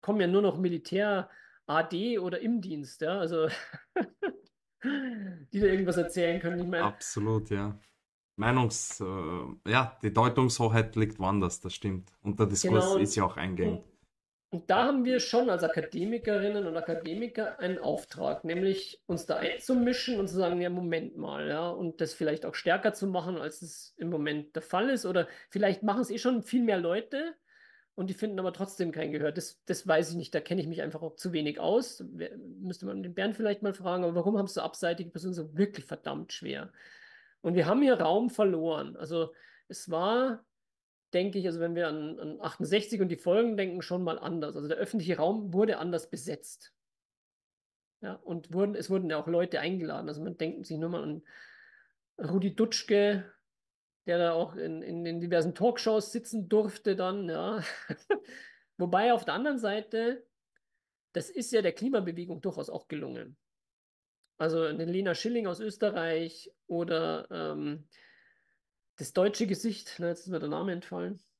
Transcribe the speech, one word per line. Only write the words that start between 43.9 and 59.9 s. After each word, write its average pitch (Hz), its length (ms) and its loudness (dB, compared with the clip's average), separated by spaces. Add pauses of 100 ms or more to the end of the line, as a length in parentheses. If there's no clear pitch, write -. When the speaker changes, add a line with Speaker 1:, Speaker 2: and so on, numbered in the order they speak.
Speaker 1:
mal 165 160 -2
anders. 156 380 -6
Also 147 100 -8
der 160 100 -2
öffentliche 180 420 -2
Raum 196 340 0
wurde 208 260 4
anders 170 320 -4
besetzt. - 640 -12 (1300)
Ja, - 140 -8
und 165 380 -10
wurden, 202 220 0
es - 160 -6
wurden 185 180 2
ja 156 140 0
auch 156 60 -6
Leute 175 320 2
eingeladen. 156 480 -4
Also 151 140 -8
man 170 140 -6
denkt 165 300 -4
sich 156 120 -6
nur 165 120 -2
mal 165 140 -4
an 151 180 -6 (1000)
Rudi 180 360 0
Dutschke, 208 680 2 (840)
der 175 120 2
da 170 140 4
auch 165 240 0
in, 160 260 -6
in 170 220 -6
den 170 160 -4
diversen 175 340 2
Talkshows 220 560 2
sitzen 226 380 -6
durfte 208 480 2
dann, 190 320 -2
ja. 170 340 -2 (260)
<laughs> - 880 -6
Wobei 185 340 4
auf 233 120 2
der 147 100 -2
anderen 262 240 0
Seite, 220 680 -2 (840)